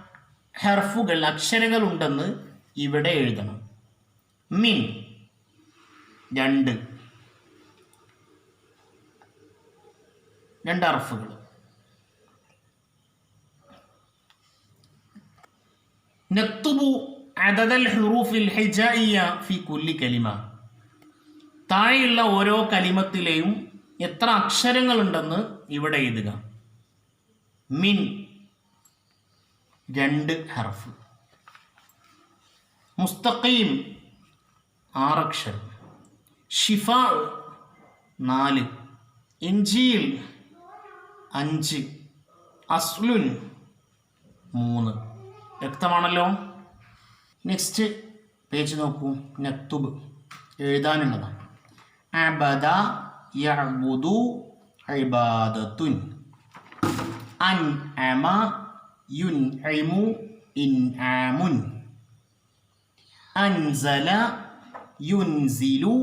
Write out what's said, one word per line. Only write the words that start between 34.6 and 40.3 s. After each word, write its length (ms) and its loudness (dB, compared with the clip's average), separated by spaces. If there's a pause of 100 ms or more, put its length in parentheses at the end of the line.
ആറക്ഷരം. 760 -2 (800)
ഷിഫാ, 520 2 (1200)
നാല്. 440 0 (760)
ഇഞ്ചീൽ, 840 2 (1120)